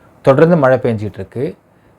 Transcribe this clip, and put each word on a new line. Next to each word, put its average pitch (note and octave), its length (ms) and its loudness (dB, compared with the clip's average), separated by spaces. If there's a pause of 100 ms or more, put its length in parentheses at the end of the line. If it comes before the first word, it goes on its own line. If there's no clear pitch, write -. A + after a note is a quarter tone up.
(200)
தொடர்ந்து D#3+ 360 2
மழை C3 220 2
பெஞ்சிட்டு G#2+ 360 -6
இருக்கு. A#2+ 420 -10 (420)